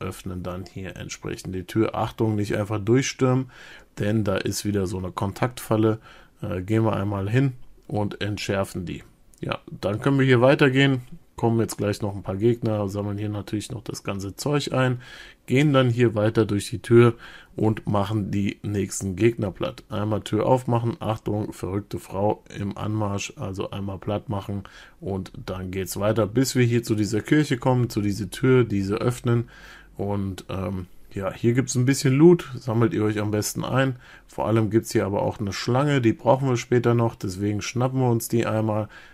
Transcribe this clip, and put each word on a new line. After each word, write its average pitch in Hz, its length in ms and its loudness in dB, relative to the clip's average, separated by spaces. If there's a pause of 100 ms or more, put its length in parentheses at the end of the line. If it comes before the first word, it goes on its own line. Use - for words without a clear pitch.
öffnen 92 420 -10
dann 90 220 -8
hier 92 320 -12
entsprechend - 580 -10
die 92 80 -6
Tür. - 320 -2
Achtung, 110 400 -2
nicht 104 220 -2
einfach 107 240 -2
durchstürmen, 127 720 2 (480)
denn 107 240 2
da 98 100 0
ist - 300 -4
wieder 101 240 0
so 92 100 -6
eine 92 140 -8
Kontaktfalle. 110 880 0 (420)
Äh, 92 200 -4
gehen 107 200 2
wir 107 120 2
einmal 101 360 -2
hin 131 220 2 (340)
und 104 340 -4
entschärfen 98 640 -4
die. 82 180 -10 (340)
Ja, - 220 -6 (100)
dann 101 300 -4
können 139 180 2
wir 131 80 4
hier 127 140 6
weitergehen. 135 640 4 (340)
Kommen 113 240 2
jetzt - 180 -4
gleich 104 240 -2
noch 101 120 -4
ein 95 80 -10
paar 95 140 -6
Gegner, 110 540 0
sammeln 101 260 -4
hier 104 140 -6
natürlich 104 400 -6
noch 110 120 -10
das - 200 -10
ganze 98 340 -8
Zeug 143 380 -2
ein, 127 260 0 (460)
gehen 143 260 4
dann 131 160 6
hier 117 260 4
weiter 110 300 2
durch 101 240 -2
die - 140 -8
Tür 117 320 8 (420)
und 110 300 0
machen 104 440 0
die 101 320 -2
nächsten 98 540 -4
Gegner 110 340 2
platt. - 380 -8
Einmal 104 320 -2
Tür 107 240 -2
aufmachen, 120 560 0
Achtung, 107 540 -4
verrückte 95 440 -8
Frau - 460 -4 (100)
im 101 220 -6
Anmarsch, 104 600 -4
also 98 340 -8
einmal 98 260 -8
platt 104 320 -6
machen 101 360 -6 (360)
und 95 320 -6 (140)
dann 92 240 -6
geht's 92 280 -6
weiter, 107 280 2
bis 127 300 0
wir 127 100 4
hier 120 160 2
zu 117 120 -2
dieser 107 280 0
Kirche 147 340 2
kommen, 123 320 2
zu 107 140 -4
dieser 101 260 -2
Tür, 127 360 4
diese 101 320 -2
öffnen 120 520 0 (480)
und, 98 540 -6
ähm, 92 380 -6 (260)
ja, 95 180 -4
hier 117 220 0
gibt's 127 200 -2
ein 123 120 2
bisschen 135 260 2
Loot, 170 420 8
sammelt 113 380 2
ihr 104 100 0
euch 107 160 0
am 107 120 0
besten 107 340 -2
ein. 131 320 0 (300)
Vor - 200 -6
allem 110 220 2
gibt's 107 240 0
hier 101 140 2
aber 101 160 0
auch 101 180 -2
eine 98 140 -4
Schlange, 139 480 0
die 113 100 4
brauchen 131 380 2
wir 120 80 2
später 120 340 2
noch, 117 220 2
deswegen 101 480 -4
schnappen 131 380 -2
wir 123 100 4
uns 117 180 0
die 117 160 0
einmal, 107 460 -2 (240)